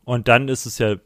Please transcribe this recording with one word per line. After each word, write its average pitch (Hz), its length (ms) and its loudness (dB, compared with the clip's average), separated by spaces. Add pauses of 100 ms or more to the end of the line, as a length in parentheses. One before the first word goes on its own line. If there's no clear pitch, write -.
und 120 220 -2
dann 127 200 4
ist 131 180 -4
es 113 140 -10
ja 107 160 0 (100)